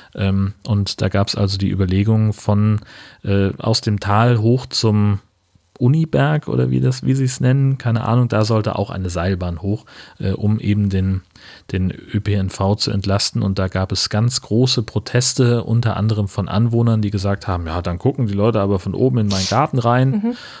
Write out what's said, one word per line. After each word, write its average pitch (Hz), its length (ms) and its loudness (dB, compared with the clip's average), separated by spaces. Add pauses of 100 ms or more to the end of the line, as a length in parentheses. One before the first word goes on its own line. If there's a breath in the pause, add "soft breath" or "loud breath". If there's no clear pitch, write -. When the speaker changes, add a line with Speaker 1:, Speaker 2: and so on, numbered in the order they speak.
(140 loud breath)
Speaker 1:
Ähm, 98 420 0 (120)
und 101 340 -2
da 101 60 0
gab's 98 280 0
also 101 220 0
die 98 140 0
Überlegung 101 640 2
von, 104 480 0 (420 loud breath)
äh, 98 360 2
aus 113 200 0
dem 104 220 -2
Tal 110 380 2
hoch 120 260 2
zum 104 540 2 (600)
Uniberg 147 680 2
oder 127 220 0
wie 127 100 0
das, 127 240 0
wie 131 120 2
sie 135 80 0
es 131 160 -2
nennen, 135 400 2
keine 113 240 0
Ahnung, 117 240 2
da 107 180 2
sollte 110 300 0
auch 101 160 -4
eine 92 180 -4
Seilbahn 87 540 -2
hoch, 98 240 -4 (320 loud breath)
äh, 98 100 -4
um 104 300 0
eben 104 300 2
den, 95 340 0 (480 loud breath)
den 92 180 0
Ö - 300 -6
P 101 160 -2
N 98 160 -2
V 98 240 0
zu - 160 -4
entlasten. 101 500 -2
Und 98 160 -2
da 95 100 0
gab 92 240 -2
es - 180 -4
ganz 117 320 0
große 120 420 0
Proteste, 120 800 0
unter 113 340 0
anderem 104 300 0
von 92 200 -4
Anwohnern, 113 540 2
die 104 80 0
gesagt 98 380 -2
haben, 87 180 -2
„Ja, 82 160 -4
dann 87 160 -4
gucken 135 300 0
die 101 80 -2
Leute 107 260 2
aber 101 160 2
von 95 160 -4
oben 127 240 0
in 107 100 0
meinen 95 200 -2
Garten 135 320 0
rein 123 320 2
Speaker 2:
Mhm. 226 260 -2 (240 loud breath)